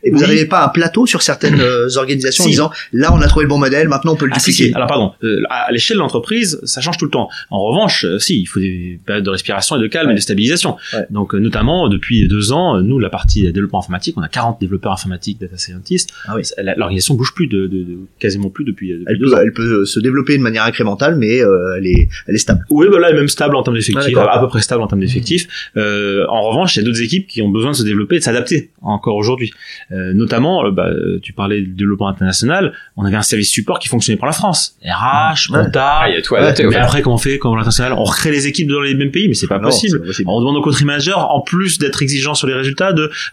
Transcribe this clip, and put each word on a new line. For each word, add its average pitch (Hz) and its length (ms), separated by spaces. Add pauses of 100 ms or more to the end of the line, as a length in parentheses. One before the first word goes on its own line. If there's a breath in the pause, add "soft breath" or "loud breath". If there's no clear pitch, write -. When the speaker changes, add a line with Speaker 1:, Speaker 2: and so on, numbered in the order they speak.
Speaker 1:
Et - 80
vous - 60
Speaker 2:
Oui. 143 60
Speaker 1:
n'arrivez 156 240
pas 175 140
à 147 60
un - 40
plateau 165 340
sur 202 160
certaines, 147 400
euh, 123 360
organisations 131 480
Speaker 2:
Si. 165 40
Speaker 1:
en - 40
disant, « 147 180 (240 loud breath)
Là, 147 180
on 160 80
a 143 80
trouvé 156 160
le 139 60
bon 143 80
modèle, 143 300
maintenant 151 260
on - 20
peut 151 80
le 135 100
Speaker 2:
Ah, 127 40
si, - 140
Speaker 1:
dupliquer. » 127 180
Speaker 2:
si. - 40
Alors, 123 140
pardon, 110 240 (120)
euh, 104 260
à, 120 140
à - 80
l'échelle 123 260
de - 20
l'entreprise, 214 640
ça - 160
change 160 160
tout - 80
le 147 60
temps. 117 180 (220 loud breath)
En 98 120
revanche, 151 440
euh, 90 120
si, - 280
il - 20
faut - 120
des 90 440
périodes 104 200
de 98 60
respiration 98 460
et 127 40
de 110 80
calme 160 200
et 120 40
Speaker 1:
Ouais. - 20
Speaker 2:
de 98 60
stabilisation. 120 560 (180 loud breath)
Speaker 1:
Ouais. 110 60 (100)
Speaker 2:
Donc, 101 240
euh, 101 60
notamment, 117 480
depuis 107 400
deux 104 240
ans, 160 240
euh, 92 40
nous, 123 200
la 123 100
partie - 320 (100)
développement 98 280
informatique, - 360
on 95 60
a 76 60
quarante 117 320
développeurs 95 320
informatiques, 95 480
data 90 160
scientists. 90 540 (180 loud breath)
Speaker 1:
Ah 196 80
oui. 143 60 (160)
Speaker 2:
La, 95 180
l'organisation 95 380
bouge 123 200
plus 170 140
de, 101 180
de, 95 160
de, 87 160 (220)
quasiment 101 280
plus 117 160
depuis, 95 280
euh, 85 80
depuis 90 120
Speaker 1:
Elle 101 60
Speaker 2:
deux 123 80
Speaker 1:
peut, 127 80
Speaker 2:
ans. - 80
Speaker 1:
elle 110 100
peut 113 320
se 101 140
développer 131 400
de 135 60
manière 110 180
incrémentale, 117 540
mais, 120 240
euh, 92 360
elle 95 120
est, 87 200 (200 loud breath)
elle 104 80
est - 20
stable. 101 320
Speaker 2:
Oui, 151 180
bah 196 120
là, 175 80
elle 156 80
est - 20
même 143 100
stable 143 280
en 127 80
termes 123 120
d'effectifs, 113 300
Speaker 1:
Ah, 135 80
d'accord. 113 160
Speaker 2:
à, 117 60
à 113 40
peu 131 60
près 113 140
stable 117 220
en 107 40
termes 101 140
Speaker 1:
Mmh. 95 60
Speaker 2:
d'effectifs. 127 680
Euh, 104 520
en 110 200
revanche, 165 280
il - 20
y 104 40
a - 20
d'autres 117 180
équipes 165 240
qui - 160
ont 104 60
besoin 110 240
de 143 40
se 127 60
développer 104 320
et 175 60
de - 40
s'adapter 120 460 (100)
encore 104 360
aujourd'hui. 113 340 (400 loud breath)
Euh, 92 240
notamment, 127 500
euh, 104 60
bah, 95 160
euh, 90 340
tu 98 120
parlais 101 300
du 92 100
développement 101 360
international, 113 640 (220 loud breath)
on 104 80
avait 98 120
un 107 60
service 104 280
support 120 300
qui - 80
fonctionnait 113 280
pour 123 100
la 147 60
France. 160 520
R 131 500
H, - 160
Speaker 1:
Ouais. 127 140
Speaker 2:
compta. 135 380
Speaker 3:
Ah, 113 60
il 92 60
y 82 40
a 82 40
tout - 140
à - 20
adapter, 143 240
Speaker 2:
Mais - 60
Speaker 3:
au 101 40
fait. - 60
Speaker 2:
après, 139 240
comment 120 140
on - 20
fait 139 200
comme 123 180
l'international ? 117 380
On 160 100
recrée - 320
les 139 100
équipes 143 220
dans 143 140
les 139 120
mêmes 139 160
pays, 180 180
mais 135 60
c'est - 120
pas 98 120
Speaker 1:
Non, 101 120
Speaker 2:
possible. 190 220
Speaker 1:
c'est 147 80
pas 82 60
possible. 95 240
Speaker 2:
On 110 100
demande 139 160
aux 147 60
country 147 220
managers, 143 320
en 143 240
plus 180 380
d'être 139 240
exigeants 143 320
sur 143 120
les 135 80
résultats, 135 380
de, 156 180 (220 loud breath)